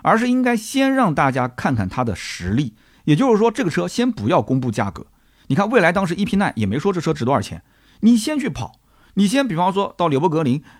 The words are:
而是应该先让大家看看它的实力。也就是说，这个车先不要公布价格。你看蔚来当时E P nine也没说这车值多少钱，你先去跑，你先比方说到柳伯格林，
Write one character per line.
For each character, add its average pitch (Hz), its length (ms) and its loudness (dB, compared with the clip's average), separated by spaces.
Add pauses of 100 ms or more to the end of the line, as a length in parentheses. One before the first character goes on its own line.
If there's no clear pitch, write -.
而 208 160 4
是 247 100 0
应 254 140 2
该 247 120 2
先 269 380 0
让 233 220 2
大 139 160 2
家 127 180 -2
看 139 260 -4
看 98 140 0
它 127 160 -4
的 107 100 -2
实 - 360 -8
力。 135 240 -2 (300)
也 147 120 2
就 240 160 2
是 202 60 4
说， 226 120 4
这 226 140 -4
个 170 60 -2
车 180 180 -2
先 240 240 -2
不 104 160 -4
要 156 140 2
公 135 180 0
布 127 100 -4
价 101 200 -4
格。 - 160 -16 (400)
你 135 80 0
看 202 160 0
蔚 247 100 4
来 170 100 4
当 190 160 0
时 170 80 -4
E 202 120 -2
P 208 100 -2
nine 196 180 0
也 107 120 -2
没 107 120 -2
说 196 140 -2
这 175 80 -2
车 160 140 0
值 120 100 -6
多 131 80 0
少 117 80 2
钱， - 220 -10 (380)
你 233 160 6
先 294 220 -2
去 247 100 -4
跑， 120 320 -10 (340)
你 196 120 2
先 262 200 2
比 165 100 -4
方 180 160 0
说 196 240 -4
到 175 120 0
柳 135 120 2
伯 175 80 2
格 160 140 0
林， 139 200 0 (180)